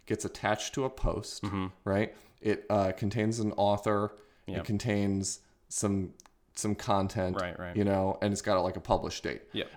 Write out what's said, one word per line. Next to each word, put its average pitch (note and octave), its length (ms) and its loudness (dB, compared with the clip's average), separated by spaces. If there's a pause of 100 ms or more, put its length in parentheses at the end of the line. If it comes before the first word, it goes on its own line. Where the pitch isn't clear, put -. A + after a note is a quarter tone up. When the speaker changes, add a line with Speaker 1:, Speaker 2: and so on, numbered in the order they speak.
Speaker 1:
gets G#2+ 200 -2
attached - 500 -2
to C#3 80 0
a C3 60 0
post, - 540 -2
Speaker 2:
Mm-hmm. F#2+ 240 -2 (180)
Speaker 1:
right? G2+ 280 2 (280)
It, - 280 0
uh, G2 220 4
contains A2 480 0
an G#2+ 140 0
author. G2+ 600 2 (320)
Speaker 2:
Yep. F#2 140 -6
Speaker 1:
It E2 60 -4
contains G2+ 760 0 (300)
some, G2 440 0 (400)
some G#2 220 -2
content, G2 640 0
Speaker 2:
Right, F2+ 180 -4
right. F2+ 200 -6
Speaker 1:
you G#2 80 4
know, F#2+ 360 4
and G#2 120 2
it's G2 80 -2
got, G2 180 2
like, F2+ 160 2
a F#2 60 -6
published F2 420 -2
date. C#2 200 -6 (100)
Speaker 2:
Yep. - 240 -4